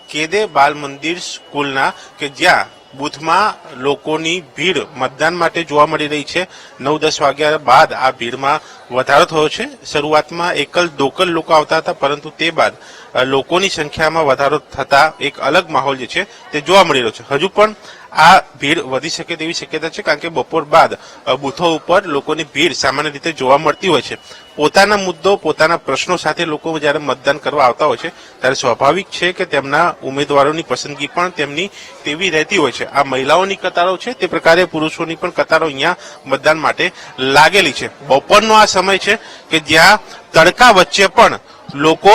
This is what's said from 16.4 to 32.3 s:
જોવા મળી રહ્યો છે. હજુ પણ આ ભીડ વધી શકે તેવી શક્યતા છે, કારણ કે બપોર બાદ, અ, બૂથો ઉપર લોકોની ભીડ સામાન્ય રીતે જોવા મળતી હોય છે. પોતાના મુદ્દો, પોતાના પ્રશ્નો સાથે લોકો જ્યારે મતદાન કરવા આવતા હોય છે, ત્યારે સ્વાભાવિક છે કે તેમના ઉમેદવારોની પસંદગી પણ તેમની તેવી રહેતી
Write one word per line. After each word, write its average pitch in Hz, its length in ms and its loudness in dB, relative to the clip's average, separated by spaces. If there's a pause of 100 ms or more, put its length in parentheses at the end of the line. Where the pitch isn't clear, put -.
જોવા 185 220 6
મળી 143 160 0
રહ્યો 113 120 -2
છે. - 220 -14
હજુ 160 160 -2
પણ 214 260 0 (360)
આ 170 280 6
ભીડ 143 400 -4
વધી 131 300 -6
શકે 165 260 -10
તેવી 160 180 -8
શક્યતા 156 360 -8
છે, 208 120 -14
કારણ 151 180 -2
કે 170 100 -8
બપોર 156 340 -4
બાદ, 143 340 2 (300)
અ, 131 80 0
બૂથો 156 400 -2
ઉપર 180 280 0
લોકોની 151 400 -4
ભીડ 147 300 -2
સામાન્ય 139 360 -2
રીતે 143 220 -8
જોવા 135 260 2
મળતી 156 300 -2
હોય 139 140 2
છે. - 160 -10 (380)
પોતાના 196 420 2
મુદ્દો, 190 380 -2
પોતાના 160 420 0
પ્રશ્નો 160 400 -4
સાથે 165 280 -4
લોકો 156 340 -6
જ્યારે 147 200 0
મતદાન 143 380 -2
કરવા 139 280 0
આવતા 123 200 2
હોય 123 120 0
છે, 165 120 -8
ત્યારે - 460 -4
સ્વાભાવિક 135 520 0
છે 175 240 -4
કે 180 140 -6
તેમના 147 580 0
ઉમેદવારોની 143 580 0
પસંદગી 143 460 -8
પણ 175 220 -2
તેમની 147 420 -6 (320)
તેવી 165 260 -4
રહેતી 156 280 -2